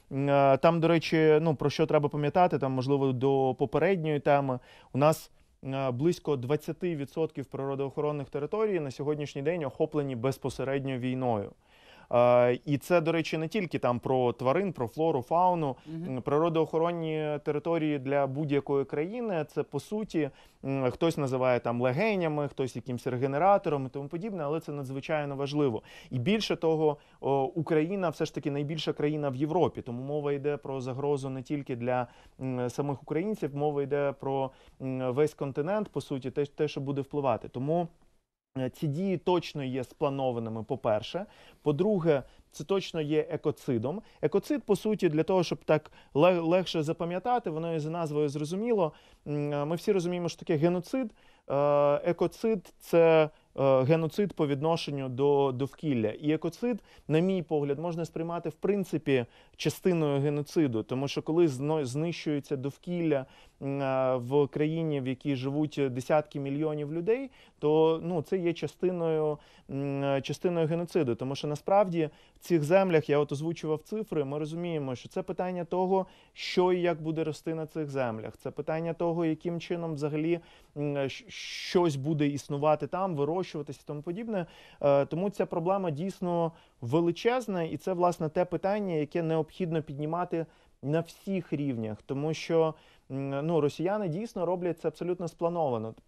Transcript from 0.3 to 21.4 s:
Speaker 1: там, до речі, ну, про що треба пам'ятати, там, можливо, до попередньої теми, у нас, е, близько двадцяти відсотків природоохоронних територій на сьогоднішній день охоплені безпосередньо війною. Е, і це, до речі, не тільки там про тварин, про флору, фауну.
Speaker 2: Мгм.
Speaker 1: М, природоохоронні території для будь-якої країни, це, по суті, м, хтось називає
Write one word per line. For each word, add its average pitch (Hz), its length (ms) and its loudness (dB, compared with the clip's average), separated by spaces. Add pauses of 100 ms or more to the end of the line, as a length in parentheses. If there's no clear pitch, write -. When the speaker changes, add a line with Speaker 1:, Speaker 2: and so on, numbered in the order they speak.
Speaker 1:
там, 170 220 6
до 160 80 4
речі, 156 540 6
ну, 160 140 2
про 143 140 0
що 160 160 2
треба 147 240 2
пам'ятати, 151 500 2
там, 135 120 0
можливо, 135 400 2
до 131 480 2
попередньої 151 600 2
теми, 139 400 2 (340)
у 127 40 0
нас, 151 340 4 (320)
е, 135 280 -2
близько 147 440 0
двадцяти 151 600 -4
відсотків 147 500 -6
природоохоронних 139 840 -4
територій 185 500 -2
на 139 120 -4
сьогоднішній 147 500 -4
день 160 220 -2
охоплені 143 520 -2
безпосередньо 135 840 -4
війною. 123 540 -2 (640)
Е, 123 520 6
і 143 120 2
це, 175 240 2
до 160 100 0
речі, 165 260 -2
не 160 100 -2
тільки 185 320 -4
там 123 200 0
про 127 340 2
тварин, 156 400 0
про 120 140 -4
флору, 156 340 0
фауну. 170 540 0 (100)
Speaker 2:
Мгм. 156 320 -8
Speaker 1:
М, 120 40 -6
природоохоронні 156 1200 0
території 151 560 0
для 139 280 0
будь-якої 139 580 0
країни, 175 640 -4
це, 151 140 -4
по 143 160 -6
суті, 175 500 -4 (360)
м, 135 260 0
хтось - 260 0
називає 127 420 2